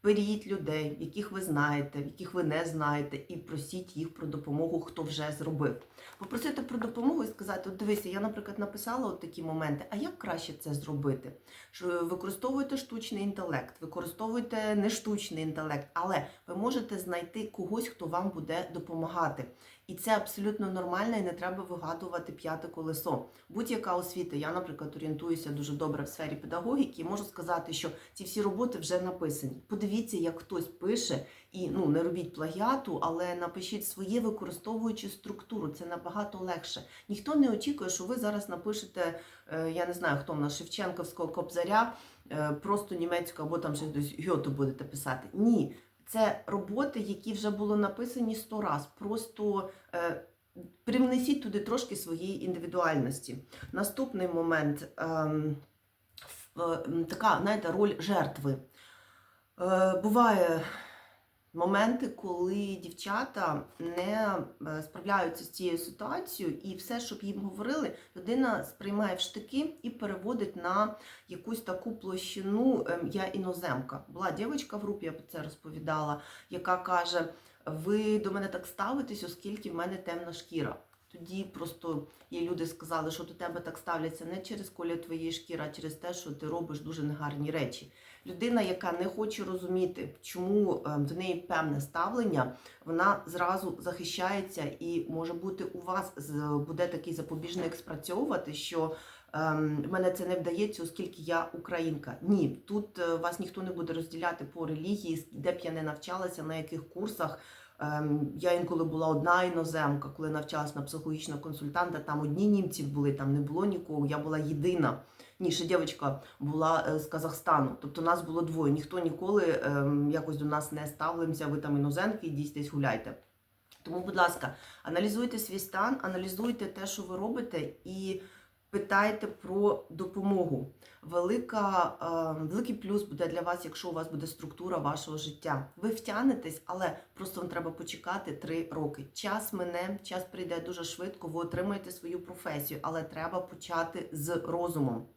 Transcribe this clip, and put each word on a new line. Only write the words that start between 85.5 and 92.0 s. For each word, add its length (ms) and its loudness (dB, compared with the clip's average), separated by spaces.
а 60 -8
через 200 -8
те, 200 -6
що 180 -8
ти 160 -6
робиш 320 -4
дуже 240 -4
негарні 480 -2
речі. 420 -4
Людина, 360 2
яка 300 0
не 140 0
хоче 380 -2
розуміти, 760 0
чому, 640 4
ем, 200 2
до 100 -2
неї 200 0
певне 460 0
ставлення, 720 2